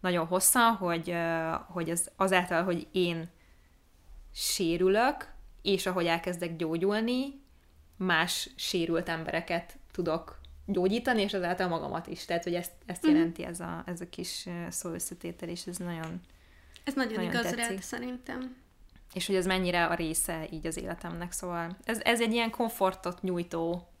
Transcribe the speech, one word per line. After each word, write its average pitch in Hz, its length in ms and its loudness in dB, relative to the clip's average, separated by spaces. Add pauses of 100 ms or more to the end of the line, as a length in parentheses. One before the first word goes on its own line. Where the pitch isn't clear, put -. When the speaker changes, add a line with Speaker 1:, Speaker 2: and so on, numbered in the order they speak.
Speaker 1:
nagyon 175 260 2
hosszan, 196 480 6
hogy, 175 360 0
ö, 165 400 0 (160)
hogy 170 240 -2
az, 170 260 0
azáltal, 180 480 4
hogy 175 280 0
én 170 360 0 (1040)
sérülök, 190 960 2 (340)
és 190 240 2
ahogy 180 200 0
elkezdek 170 500 -2
gyógyulni, 208 840 0 (560)
más 175 600 2
sérült 165 520 0
embereket 170 720 -4 (140)
tudok 165 480 -2 (260)
gyógyítani, 208 560 2
és 202 120 0
azáltal 180 340 0
magamat 160 380 -4
is. - 180 -10
Tehát, 170 200 -2
hogy 175 100 -2
ezt, 175 180 -4 (140)
ezt - 160 -8
Speaker 2:
Mhm. 311 120 8
Speaker 1:
jelenti 170 300 4
ez 175 160 -8
a, 170 260 -6
ez 175 140 -6
a 175 80 -10
kis, - 380 -8
ö, 185 40 -10 (200)
szó 170 200 -6
összetétel, 175 580 -8
és 175 180 -8
ez 180 100 -8
nagyon 170 440 -6 (680)
Speaker 2:
Ez 277 80 -2
nagyon 254 200 0
Speaker 1:
Nagyon 220 160 0
Speaker 2:
igaz 240 120 2
Speaker 1:
tetszik. 226 160 0
Speaker 2:
rád, 233 240 -2
szerintem. 254 760 -8 (560)
Speaker 1:
És 185 140 -4
hogy 202 100 0
ez 180 100 2
mennyire 180 400 2
a 165 80 2
része 160 560 -2
így 160 160 -6
az 160 100 -4
életemnek, 175 560 -8
szóval 175 520 -6
ez, 226 180 -2
ez 233 180 4
egy 226 120 4
ilyen 226 180 2
komfortot 190 720 0
nyújtó 175 680 -2 (120)